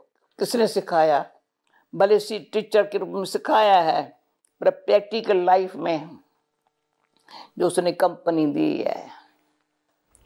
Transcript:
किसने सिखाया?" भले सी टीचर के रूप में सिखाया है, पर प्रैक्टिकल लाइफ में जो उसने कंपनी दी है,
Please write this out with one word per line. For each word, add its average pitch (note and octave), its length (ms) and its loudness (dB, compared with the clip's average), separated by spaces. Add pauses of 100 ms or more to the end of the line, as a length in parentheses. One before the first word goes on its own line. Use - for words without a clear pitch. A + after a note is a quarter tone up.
(380)
किसने A3 280 0
सिखाया?" D#3+ 640 0 (640)
भले G3+ 260 4
सी G#3 180 -8
टीचर G#3 480 0
के G3+ 120 -4
रूप F3+ 100 -8
में F#3 160 -6
सिखाया G#3 560 2
है, D#3 400 -2 (400)
पर F#3 100 2
प्रैक्टिकल G#3 680 0
लाइफ F#3 400 2
में E3 420 -6 (1400)
जो F3+ 80 0
उसने F3 260 0
कंपनी E3+ 540 0
दी D3+ 360 -2
है, - 340 -8 (1080)